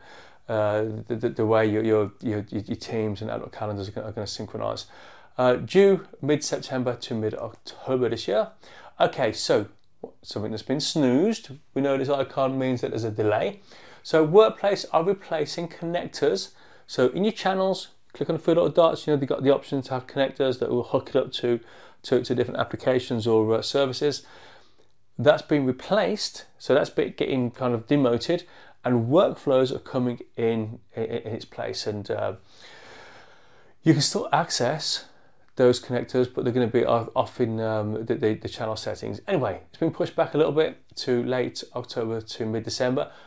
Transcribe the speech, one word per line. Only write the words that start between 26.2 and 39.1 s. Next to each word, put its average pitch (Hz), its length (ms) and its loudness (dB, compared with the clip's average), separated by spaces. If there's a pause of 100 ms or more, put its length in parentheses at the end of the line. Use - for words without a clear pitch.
so - 160 0
that's 147 160 4
been - 220 -2
getting 123 380 -2
kind 123 240 -2
of 113 120 -4
demoted, 139 580 2 (400)
and 120 240 2
workflows 135 600 4
are - 80 -4
coming 123 420 -4 (160)
in, 113 440 -2 (160)
in, 113 80 -4
in 117 300 -6
its 113 100 -10
place. - 420 -8
And, 104 240 -6
uh, 104 220 -4 (1500)
you 160 100 8
can 143 100 4
still - 300 -2
access 151 720 -2 (520)
those 123 240 6
connectors, 123 520 -2
but 123 100 -4
they're 120 120 0
gonna 123 120 2
be 117 200 2
off, 113 280 0
off 120 260 -2
in, 113 200 0
um, 110 460 -2
the, 117 80 0
the, 110 200 0
the - 140 -8
channel 110 260 -6
settings. 107 540 -8